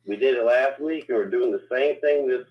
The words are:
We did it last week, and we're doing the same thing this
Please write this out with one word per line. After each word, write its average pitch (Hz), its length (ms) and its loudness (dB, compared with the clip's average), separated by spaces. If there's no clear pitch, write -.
We 101 80 -4
did 127 220 2
it 117 80 0
last 131 360 2
week, 156 280 -6
and 120 100 0
we're 98 120 -2
doing 123 200 0
the 98 200 -4
same 139 300 0
thing 147 280 2
this 123 220 -2